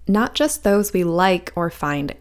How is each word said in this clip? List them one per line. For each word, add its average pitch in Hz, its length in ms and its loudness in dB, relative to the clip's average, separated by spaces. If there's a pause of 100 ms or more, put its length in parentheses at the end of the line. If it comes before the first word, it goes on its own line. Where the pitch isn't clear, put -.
not 214 300 0
just 294 260 -2
those 202 300 2
we 185 100 0
like 175 540 2
or 170 140 -2
find 143 500 -4